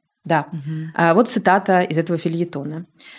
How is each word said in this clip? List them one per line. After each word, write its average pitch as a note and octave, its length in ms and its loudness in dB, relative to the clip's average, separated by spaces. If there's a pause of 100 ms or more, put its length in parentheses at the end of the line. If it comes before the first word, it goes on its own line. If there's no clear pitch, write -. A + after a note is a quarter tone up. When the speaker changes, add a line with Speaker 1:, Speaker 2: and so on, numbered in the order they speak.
(240)
Speaker 1:
да. D#3+ 280 0
Speaker 2:
Мгм. D#3 420 -8
Speaker 1:
А, E3 200 4
вот A#3 140 4
цитата F#3+ 520 2
из F3 180 0
этого E3 180 -2
фельетона. E3 680 -6 (320)